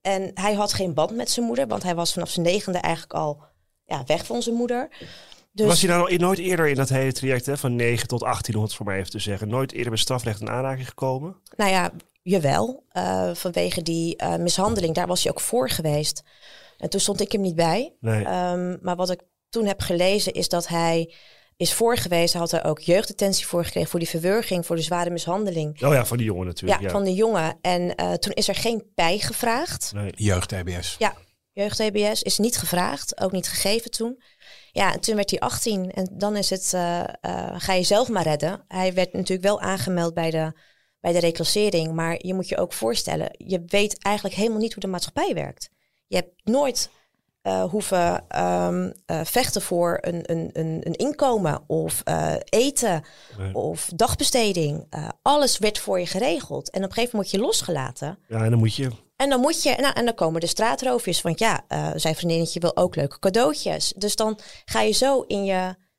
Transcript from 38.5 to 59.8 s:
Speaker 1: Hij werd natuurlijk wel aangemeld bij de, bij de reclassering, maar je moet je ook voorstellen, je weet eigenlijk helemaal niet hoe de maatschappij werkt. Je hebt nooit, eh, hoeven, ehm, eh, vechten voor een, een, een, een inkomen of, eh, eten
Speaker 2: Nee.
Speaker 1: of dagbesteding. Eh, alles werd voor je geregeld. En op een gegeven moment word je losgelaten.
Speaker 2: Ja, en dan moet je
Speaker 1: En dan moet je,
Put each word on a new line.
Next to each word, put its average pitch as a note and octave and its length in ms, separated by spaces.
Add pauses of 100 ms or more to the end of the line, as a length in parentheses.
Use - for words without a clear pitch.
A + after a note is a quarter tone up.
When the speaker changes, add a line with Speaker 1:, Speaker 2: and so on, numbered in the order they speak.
Speaker 1:
Hij F#3 260
werd F3+ 180
natuurlijk F#3 360
wel G#3 120
aangemeld F3+ 540
bij E3 160
de, D#3+ 220 (480)
bij F3 120
de F3 80
reclassering, E3+ 760
maar E3 320
je F#3 80
moet F#3 140
je - 100
ook F3+ 140
voorstellen, - 600
je F3+ 340
weet G3+ 380
eigenlijk G#3 320
helemaal A3 240
niet A3+ 120
hoe G3 100
de G3 60
maatschappij A#3+ 460
werkt. C#3+ 360 (360)
Je F#3+ 100
hebt - 160 (120)
nooit, B3+ 460 (520)
eh, F#3+ 220
hoeven, F3 640
ehm, F3+ 640 (140)
eh, D#3+ 180
vechten - 380
voor F3 380
een, F3 300
een, E3 220
een, D#3+ 340
een E3+ 80
inkomen A#3 720
of, D#3+ 380
eh, - 300 (100)
eten A3 600 (340)
Speaker 2:
Nee. F#2+ 160
Speaker 1:
of D#3+ 400
dagbesteding. G3 960
Eh, - 180 (140)
alles G3 360
werd G#3 200
voor F#3+ 220
je F3 60
geregeld. B3 640
En F#3+ 120
op G3 60
een - 60
gegeven A#3+ 220
moment G3 160
word G3 100
je D4 60
losgelaten. D3+ 720 (100)
Speaker 2:
Ja, A2 160
en A2+ 60
dan A#2 80
moet A2 160
je C3 160 (260)
Speaker 1:
En C#4 140
dan B3+ 100
moet D#4+ 220
je, C#4+ 180